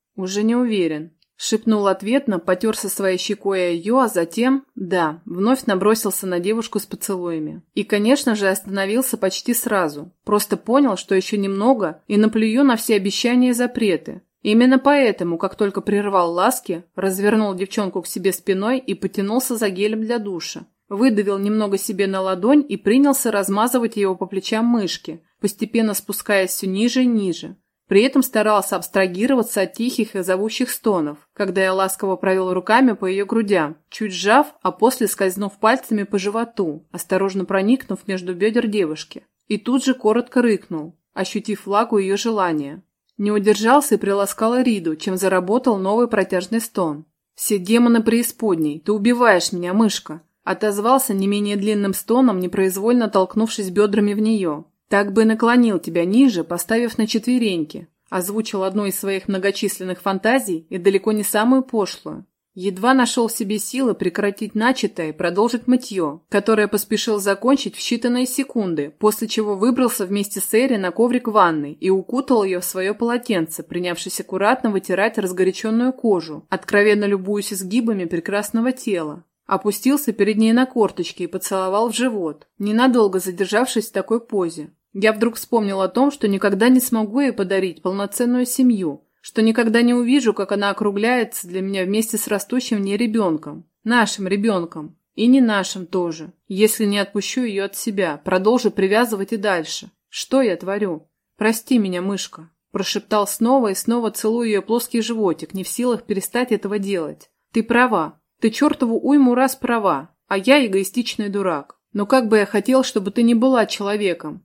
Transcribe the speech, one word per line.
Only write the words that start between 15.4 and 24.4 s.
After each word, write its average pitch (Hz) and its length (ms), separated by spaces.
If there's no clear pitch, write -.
только 202 240
прервал 196 520
ласки, 180 520
развернул 196 600
девчонку 190 480
к - 40
себе 185 260
спиной 202 460
и 196 160
потянулся 208 600
за 214 140
гелем 220 320
для 233 160
душа. 196 480
Выдавил 202 500
немного 202 400
себе 196 280
на 190 140
ладонь 190 480
и 202 80
принялся 269 560
размазывать 220 640
его 190 180
по 180 120
плечам 220 400